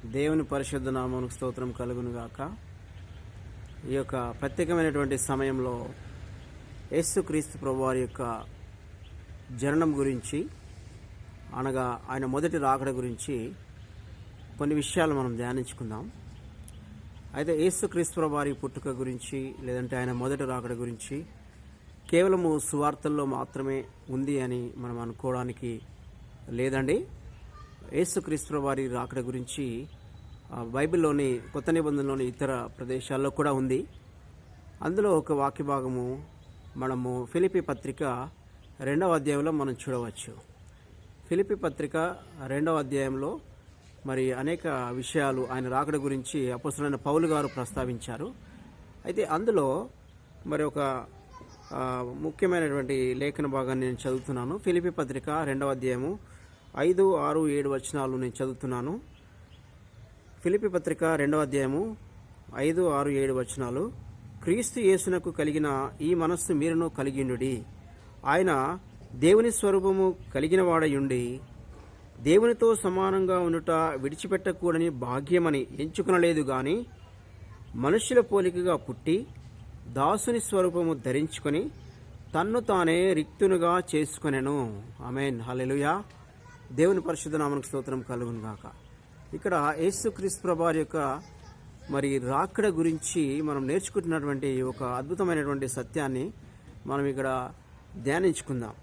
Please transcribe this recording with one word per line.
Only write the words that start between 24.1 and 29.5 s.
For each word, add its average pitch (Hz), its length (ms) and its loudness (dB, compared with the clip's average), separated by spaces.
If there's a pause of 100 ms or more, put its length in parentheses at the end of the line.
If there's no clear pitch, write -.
ఉంది 135 300 0
అని 123 360 -2
మనం 120 220 -8
అనుకోవడానికి 120 840 -4 (680)
లేదండి. 135 560 2 (880)
యేసుక్రీస్తు 165 560 0
ప్రభువారి 139 400 0
రాకడ 123 300 -4
గురించి, 123 680 -4 (680)